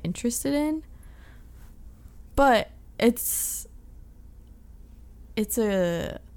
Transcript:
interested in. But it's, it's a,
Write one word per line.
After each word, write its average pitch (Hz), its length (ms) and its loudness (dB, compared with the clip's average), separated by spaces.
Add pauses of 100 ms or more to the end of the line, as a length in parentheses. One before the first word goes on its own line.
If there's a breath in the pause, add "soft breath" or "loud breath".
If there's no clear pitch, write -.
interested 240 480 0
in. 302 300 2 (1500 loud breath)
But 262 360 8 (280)
it's, - 680 2 (1700)
it's 214 220 0
a, 185 600 2 (180)